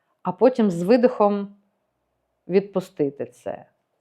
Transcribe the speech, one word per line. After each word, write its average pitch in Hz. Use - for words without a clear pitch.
А 185
потім 208
з 170
видихом 208
відпустити 180
це? -